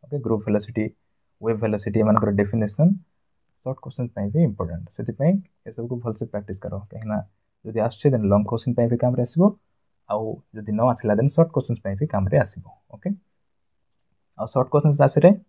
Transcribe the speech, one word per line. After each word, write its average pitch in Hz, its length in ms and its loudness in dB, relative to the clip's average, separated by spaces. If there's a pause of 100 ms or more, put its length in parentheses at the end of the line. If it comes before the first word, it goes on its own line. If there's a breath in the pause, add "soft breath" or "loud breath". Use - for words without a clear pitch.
okay, - 160 -10
group 110 260 -2
velocity, 107 400 -2 (560)
wave 110 200 -2
velocity, 107 380 -2
ଏମାନଙ୍କର 107 320 4
definition 104 600 0 (720)
short 131 160 -8
କ୍ୱେଶ୍ଚନ୍ସ 127 360 -8
ପାଇଁ 101 160 -4
ବି 147 120 0
important। 92 480 -4
ସେଥିପାଇଁ 123 420 0 (340)
ଏସବୁକୁ 117 320 -8
ଭଲସେ 117 260 -6
practice 104 340 -8
କର, 98 140 -10 (180)
କାହିଁକିନା 107 260 -6 (480)
ଯଦି 110 140 -6
ଆସୁଛି, 117 300 0
then 120 220 0
long 104 160 4
କ୍ୱେଶ୍ଚନ୍ 120 280 -4
ପାଇଁ 120 160 2
ବି 123 60 0
କାମରେ 123 240 0
ଆସିବ, 160 220 0 (680)
ଆଉ 107 140 -2 (320)
ଯଦି 107 160 -8
ନ 107 100 0
ଆସିଲା, 107 320 2
then 113 140 2
short 165 240 4
କ୍ୱେଶ୍ଚନ୍ସ - 300 -4
ପାଇଁ 98 140 -4
ବି 98 120 -2
କାମରେ 98 300 0
ଆସିବ। - 260 -2 (280)
ଓକେ, - 180 -8 (1300)
ଆଉ 110 60 -6
short 127 240 0
କ୍ୱେଶ୍ଚନ୍ସ 143 320 4
ଆସିଲେ 151 300 6 (180)